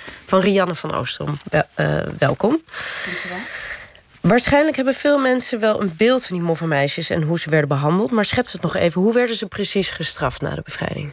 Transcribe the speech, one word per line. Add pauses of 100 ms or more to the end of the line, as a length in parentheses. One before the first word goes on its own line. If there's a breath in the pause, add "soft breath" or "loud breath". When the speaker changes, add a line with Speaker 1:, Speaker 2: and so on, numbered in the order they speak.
(260 loud breath)
Speaker 1:
van
Rianne
van
Oostrom. (140)
Wel-, (120)
eh, (220)
welkom. (440 loud breath)
Speaker 2:
Dankjewel. (840 loud breath)
Speaker 1:
Waarschijnlijk
hebben
veel
mensen
wel
een
beeld
van
die
moffenmeisjes
en
hoe
ze
werden
behandeld.
Maar
schets
het
nog
even.
Hoe
werden
ze
precies
gestraft
na
de
bevrijding?